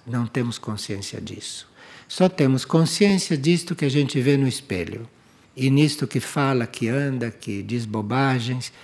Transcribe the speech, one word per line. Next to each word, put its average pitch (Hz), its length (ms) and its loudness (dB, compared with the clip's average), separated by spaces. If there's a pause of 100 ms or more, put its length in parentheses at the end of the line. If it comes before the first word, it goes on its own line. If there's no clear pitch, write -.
não 120 220 -2
temos 120 300 -2
consciência 104 640 -8
disso. - 480 -12 (400)
Só 185 180 4
temos 135 380 2
consciência 170 720 4
disto 165 380 2
que 151 100 -2
a 139 40 2
gente 139 300 2
vê 139 160 4
no 135 120 4
espelho. 101 600 -6 (480)
E 131 140 0
nisto 143 380 4
que 131 120 -2
fala, 135 480 0
que - 200 -4
anda, 127 440 -2
que 98 320 -8
diz 113 220 -4
bobagens, 123 880 -2 (100)